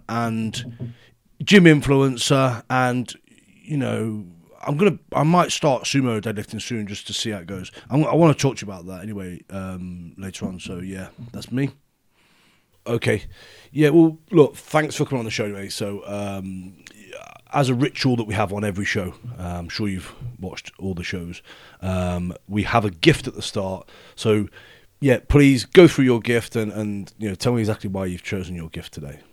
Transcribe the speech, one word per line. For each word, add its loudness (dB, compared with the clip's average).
and -6
gym 8
influencer, 4
and, 0
you -6
know, -4
I'm -4
gonna, 2
I 2
might 4
start 0
sumo 0
deadlifting -6
soon -6
just -10
to -8
see -4
how -6
it -12
goes. -10
I'm, 4
I 0
wanna 6
talk 0
to -10
you -10
about -14
that -12
anyway, -10
um, -10
later -10
on. -12
So -10
yeah, -10
that's -14
me. -2
Okay. 0
Yeah, 4
well, 6
look, 6
thanks -2
for 0
coming -2
on -4
the -6
show, -2
mate. -10
So, -6
um, -8
as 2
a 2
ritual 0
that 0
we -4
have 0
on -4
every -2
show, -2
uh, -10
I'm -8
sure -4
you've -6
watched -12
all -6
the -8
shows, -10
um, -2
we 0
have 2
a -2
gift 0
at -8
the -10
start. -6
So, 0
yeah, 4
please 6
go 10
through 2
your 4
gift -2
and, -2
and, -6
you -4
know, -4
tell 0
me 2
exactly -2
why -4
you've -6
chosen -6
your -10
gift -12
today. -14